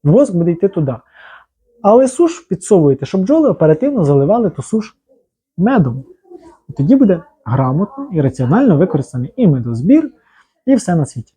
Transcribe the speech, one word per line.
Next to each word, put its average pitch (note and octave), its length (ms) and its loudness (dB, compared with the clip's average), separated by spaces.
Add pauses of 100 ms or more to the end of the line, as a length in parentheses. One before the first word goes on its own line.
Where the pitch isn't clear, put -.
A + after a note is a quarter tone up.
Воск G3 320 2
буде E3+ 160 0
йти E3+ 160 -2
туди. D#3 280 -4 (840)
Але B3 260 4
суш E4 320 -2
підсовуєте, D#3 640 0
щоб F#3+ 160 -4
бджоли C#4+ 280 2
оперативно E3+ 560 0
заливали D#3 440 0
ту C#3 120 -10
суш - 340 -6 (640)
медом. E3 460 0 (680)
І - 40 -16
тоді F3 220 2
буде F#3+ 280 2 (220)
грамотно C#3 680 -4
і D#3 80 0
раціонально C#3+ 560 0
використаний C3+ 580 -4
і A#3+ 120 2
медозбір, C#3 640 0 (540)
і C4+ 100 2
все F3+ 200 -2
на D3+ 100 0
світі. - 320 -16